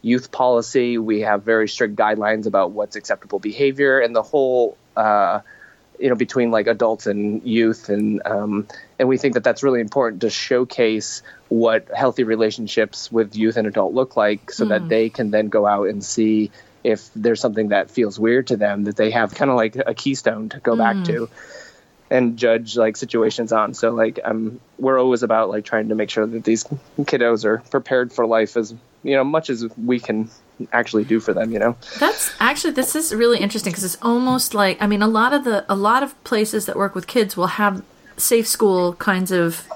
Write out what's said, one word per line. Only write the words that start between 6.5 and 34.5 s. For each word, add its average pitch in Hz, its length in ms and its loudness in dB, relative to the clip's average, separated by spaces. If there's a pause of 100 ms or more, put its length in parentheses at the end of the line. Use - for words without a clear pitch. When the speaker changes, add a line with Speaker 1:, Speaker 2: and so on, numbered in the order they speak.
Speaker 1:
like, 107 160 2
adults 113 400 0
and 104 360 -2
youth. 113 460 0
And, 104 360 0
um, 104 420 -4 (320)
and 127 100 4
we 131 80 4
think 131 160 0
that 117 100 0
that's 120 200 0
really 127 180 2
important 110 400 -2
to 113 80 0
showcase 120 960 -2 (260)
what 113 440 2
healthy 123 300 0
relationships 110 880 -2
with 107 240 0
youth 110 220 2
and 107 100 0
adult 98 280 0
look 127 200 -2
like, 104 360 0
so 113 140 -2
that 104 180 0
Speaker 2:
Mm. 160 60 -8
Speaker 1:
they 113 200 2
can 107 220 -4
then 107 180 2
go 104 160 2
out 101 220 2
and 104 160 -4
see 107 480 0 (320)
if 110 320 -2
there's 110 260 0
something 107 280 -2
that 101 220 0
feels 107 280 -2
weird 120 280 2
to 123 80 0
them, 101 300 0
that 101 100 -4
they 107 140 2
have 110 260 0
kinda, 139 200 0
like, 110 200 0 (100)
a 117 100 -2
keystone 113 540 -4
to - 100 -14
go - 180 0
back - 180 2
Speaker 2:
Mm. 185 120 -4
Speaker 1:
to 120 220 -4 (840)
and 120 260 2
judge, 113 400 0
like, 110 200 2
situations 113 540 0
on. 107 240 0
So, 113 160 0
like, 113 320 0
um, 113 360 -4 (200)
we're 131 200 2
always 127 220 2
about, 110 280 2
like, 107 140 -4
trying 110 260 -2
to 110 60 0
make 107 140 -2
sure 110 160 0
that 113 180 -8
these 113 220 2 (360)
kiddos 117 440 2
are 110 240 2
prepared 123 420 0
for 120 140 0
life 113 320 2
as, 113 160 -4 (300)
you 139 120 0
know, 135 80 4
much 156 280 -2
as 117 160 -4 (180)
we 123 140 0
can 110 280 -4 (460)
actually 117 300 0
do 113 160 2
for 107 140 -2
them, 110 180 -2
you 110 80 -4
know? 117 160 0 (240)
Speaker 2:
That's 370 400 0
actually, 294 340 0
this 262 220 -2
is 311 180 -2
really 233 240 4
interesting 208 360 -2
'cause 190 100 -6
it's 180 180 -6
almost 254 540 0